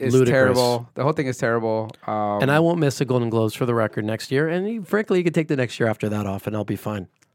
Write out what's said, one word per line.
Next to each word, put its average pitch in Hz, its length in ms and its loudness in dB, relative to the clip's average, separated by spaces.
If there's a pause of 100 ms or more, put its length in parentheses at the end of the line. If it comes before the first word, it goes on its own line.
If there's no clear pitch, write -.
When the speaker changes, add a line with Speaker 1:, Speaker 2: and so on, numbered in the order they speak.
Speaker 1:
is 127 120 0
Speaker 2:
Ludicrous. 127 200 6
Speaker 1:
terrible. 123 600 4
The 127 100 -4
whole 151 80 2
thing 156 160 -2
is 123 100 -6
terrible. 113 520 -2 (160)
Um, 107 360 -2
Speaker 2:
And 135 80 2
I 147 80 4
won't 170 220 2
miss 139 180 0
the 143 60 -2
Golden 120 260 0
Globes 113 240 2
for 131 120 -2
the 120 80 0
record 110 300 -2
next 110 280 -6
year. 147 160 0
And 180 200 -2
you, 226 160 -6
frankly, 202 340 0
you 175 60 0
could 165 100 0
take 160 140 0
the 156 80 0
next 127 220 -2
year 117 100 2
after 107 200 -2
that 104 180 -4
off, 98 220 -6
and 104 80 -4
I'll 104 80 -4
be 107 120 -4
fine. 101 300 -8 (280)